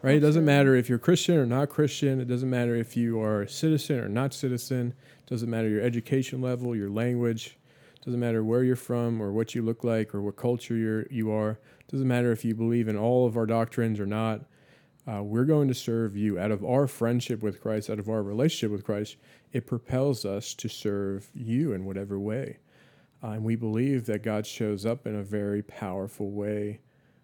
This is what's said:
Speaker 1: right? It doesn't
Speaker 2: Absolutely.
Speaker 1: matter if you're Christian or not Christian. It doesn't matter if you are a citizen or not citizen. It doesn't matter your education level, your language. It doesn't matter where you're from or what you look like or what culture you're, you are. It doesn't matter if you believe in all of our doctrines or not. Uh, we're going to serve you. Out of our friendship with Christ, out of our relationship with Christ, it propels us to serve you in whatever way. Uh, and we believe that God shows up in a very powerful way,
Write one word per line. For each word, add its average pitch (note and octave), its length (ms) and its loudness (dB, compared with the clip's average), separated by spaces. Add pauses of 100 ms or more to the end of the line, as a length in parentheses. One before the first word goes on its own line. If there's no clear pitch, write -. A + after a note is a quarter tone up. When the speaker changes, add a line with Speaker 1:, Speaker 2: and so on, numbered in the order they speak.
Speaker 1:
right? C3+ 140 6
It D3 40 8
doesn't D3+ 220 6
Speaker 2:
Absolutely. D3 100 6
Speaker 1:
matter C#3 240 8
if B2 120 2
you're A#2+ 100 2
Christian F3 380 4
or C3+ 100 4
not C3+ 240 0
Christian. C3+ 500 0
It A#2+ 80 -4
doesn't B2 200 -2
matter A#2+ 280 2
if A#2 200 -2
you A#2 240 0
are G#2+ 220 2
a G2+ 60 -4
citizen D#3 500 0
or G#2+ 100 -4
not B2+ 260 0
citizen. B2 600 -2 (320)
It - 40 -12
doesn't A#2+ 200 -4
matter A2+ 180 0
your G#2+ 120 2
education B2 600 0
level, B2 360 -2
your G2+ 140 -2
language. A#2 680 0 (380)
It - 80 -20
doesn't A#2+ 160 -2
matter A2+ 240 2
where A#2 180 2
you're B2+ 140 4
from A#2 440 -2
or G2+ 120 -4
what A2+ 240 -2
you A#2+ 60 -2
look A2+ 200 -2
like A2 320 0
or G2+ 80 -2
what G2+ 140 -4
culture A#2+ 400 -2
you're, A2 340 0
you A2 220 -2
are. G#2+ 180 0
It - 380 -12
doesn't C3+ 200 0
matter B2 220 4
if A2 140 0
you A2+ 100 0
believe A2+ 320 2
in G#2+ 100 0
all B2 300 4
of A2+ 100 0
our A2+ 100 2
doctrines A2+ 520 0
or G2+ 80 -2
not. A2 360 -2 (600)
Uh, G#2+ 160 -6
we're G#2+ 240 0
going D3+ 220 4
to B2+ 80 2
serve A2+ 420 -2
you. G#2 220 0
Out G#2 140 0
of G2+ 120 -2
our C3+ 220 4
friendship A#2+ 560 0
with G#2 180 -4
Christ, A2 300 -4
out G#2 80 -2
of G2+ 100 -6
our A2 140 -2
relationship A2 480 0
with G#2 140 -4
Christ, G#2 320 -4 (360)
it A#2 140 -4
propels B2+ 580 -2
us G2+ 300 -6
to - 140 -8
serve G2+ 680 -4
you B2+ 380 -2
in F#2+ 120 -6
whatever G2 360 -6
way. A2 380 -6 (680)
Uh, A2+ 60 -6
and A2 140 -6
we A2+ 100 2
believe A2+ 520 -2
that G#2 160 -2
God G#2+ 240 -2
shows G#2 380 -4
up A2+ 220 -4
in G#2+ 80 -6
a G#2 80 -6
very G2+ 400 -4
powerful G2 680 -8
way, G#2 500 -4 (440)